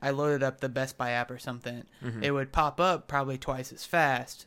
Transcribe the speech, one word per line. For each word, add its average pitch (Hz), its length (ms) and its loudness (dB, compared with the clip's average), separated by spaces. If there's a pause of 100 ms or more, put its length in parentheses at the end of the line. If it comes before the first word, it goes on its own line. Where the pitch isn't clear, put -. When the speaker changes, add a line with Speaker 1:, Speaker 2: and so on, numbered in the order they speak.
Speaker 1:
I 139 100 0
loaded 143 320 2
up 131 180 0
the 135 80 0
Best 131 280 -4
Buy 123 140 -2
app 120 200 0
or 123 80 -10
something, 120 460 -8 (180)
Speaker 2:
Mm-hmm. 117 200 -6
Speaker 1:
it 143 80 2
would 135 200 0
pop 151 280 2
up 175 280 2
probably 135 300 0
twice 131 360 -6
as - 120 -12
fast, 139 600 2